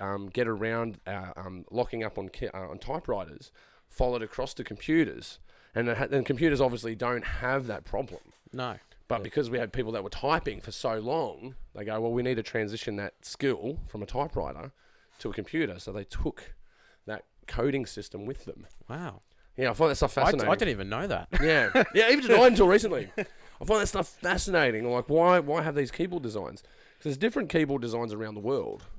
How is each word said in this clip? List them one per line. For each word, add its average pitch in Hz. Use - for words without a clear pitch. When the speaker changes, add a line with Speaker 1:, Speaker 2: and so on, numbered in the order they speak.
Speaker 1:
um, 98
get 120
around, 113
uh, 95
um, 92
locking 117
up 104
on 98
ki-, 120
uh, 95
on 82
typewriters 104
followed 123
across 123
to 120
computers. 107
And 120
it 117
ha-, 120
and 131
computers 139
obviously 117
don't 120
have 131
that 101
problem. 104
Speaker 2:
No. 123
Speaker 1:
But 117
Speaker 2:
Yeah. -
Speaker 1:
because 120
we 123
had 113
people 113
that 101
were -
typing 139
for 113
so 113
long, 123
they 104
go, 107
"Well, 117
we 123
need 127
to 113
transition 107
that -
skill 127
from 104
a 101
typewriter 92
to 110
a -
computer." 107
So 95
they 101
took -
that 107
coding 131
system 101
with 135
them. -
Speaker 2:
Wow. 143
Speaker 1:
Yeah, 127
I 107
find 156
that 135
stuff -
Speaker 2:
I -
d-, 135
Speaker 1:
fascinating. 131
Speaker 2:
I -
didn't 202
even 98
know 135
that. 90
<laughs> -
Speaker 1:
Yeah. 151
Yeah, 226
even 269
did 226
I 247
until 208
recently. 185
I -
find 214
that -
stuff 190
fascinating. 139
Like, 123
why, 170
why 151
have 156
these 139
keyboard 175
designs? 104
'Cause -
there's 139
different 214
keyboard 139
designs 117
around 107
the 104
world. 104